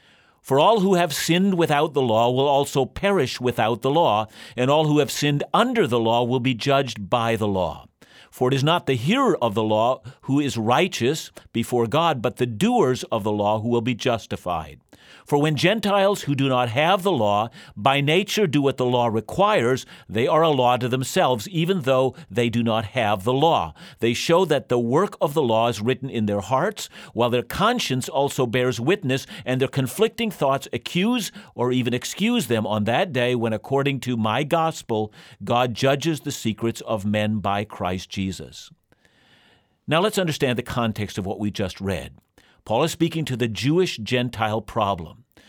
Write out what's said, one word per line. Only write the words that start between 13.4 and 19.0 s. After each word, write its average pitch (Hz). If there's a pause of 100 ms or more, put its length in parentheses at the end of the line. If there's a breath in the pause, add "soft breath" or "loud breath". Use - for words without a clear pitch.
who 110
will 120
be 120
justified. 87 (460 loud breath)
For 147
when 151
Gentiles 196
who 139
do 135
not 123
have 165
the 196
law 110 (260 loud breath)
by 135
nature 185
do 143
what 135
the 131
law 123